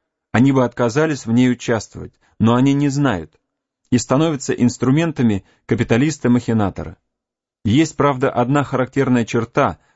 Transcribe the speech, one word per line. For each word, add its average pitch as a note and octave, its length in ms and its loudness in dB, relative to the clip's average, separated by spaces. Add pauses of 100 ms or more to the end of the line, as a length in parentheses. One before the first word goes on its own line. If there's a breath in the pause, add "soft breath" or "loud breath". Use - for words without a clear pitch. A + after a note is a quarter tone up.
(360)
они C3+ 160 4
бы C3 140 2
отказались B2+ 580 -2
в A2+ 80 -4
ней B2 180 2
участвовать, G#2 600 -6 (260)
но A2+ 180 2
они C#3 180 2
не C#3+ 160 0
знают B2+ 500 -4 (500)
и B2+ 60 2
становятся C#3+ 560 -2
инструментами B2 920 0 (180)
капиталиста-махинатора. A#2 1300 -2 (680)
Есть, C#3+ 320 2
правда, C3 340 0
одна C3 320 0
характерная B2+ 640 -2
черта A#2 540 -2 (180)